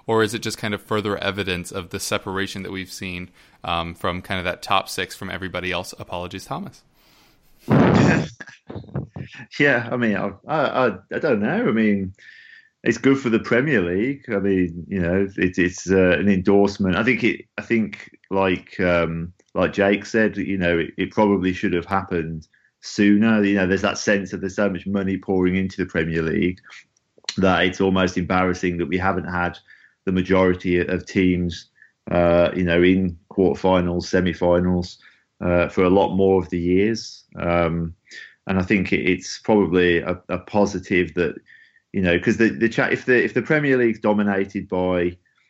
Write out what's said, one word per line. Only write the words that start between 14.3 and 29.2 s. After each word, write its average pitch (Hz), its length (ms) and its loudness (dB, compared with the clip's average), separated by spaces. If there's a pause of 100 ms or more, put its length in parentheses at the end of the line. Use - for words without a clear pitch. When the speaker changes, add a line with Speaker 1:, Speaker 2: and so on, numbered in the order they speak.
Speaker 2:
mean, 92 500 0
you 98 120 -2
know, 95 360 0
it, 92 220 0
it's, 90 320 0
uh, 92 280 4
an 95 100 0
endorsement. 98 680 2
I 107 60 2
think 117 220 0
it, 98 200 -2 (140)
I - 40 -6
think - 480 -4 (200)
like, 95 500 -2
um, 85 520 0 (220)
like 90 180 0
Jake 101 340 2
said, 107 300 0
you 98 200 -4
know, 87 220 2
it, 82 180 -4
it 95 140 -4
probably 101 420 2
should 90 200 -4
have 87 140 -2
happened 85 600 -4 (340)
sooner. 104 640 4
You 101 120 2
know, 95 100 2
there's 98 160 0
that 101 160 0
sense 101 320 -2
that 92 100 -8
there's 95 160 -6
so 101 140 0
much 90 160 -8
money 95 320 -2
pouring 92 380 0
into 95 200 -4
the 90 100 -4
Premier 82 360 -2
League 85 380 -2 (760)
that 92 280 2
it's 92 160 -2
almost 92 360 2
embarrassing 90 640 -2
that 85 80 -2
we 87 120 -2
haven't 90 300 -2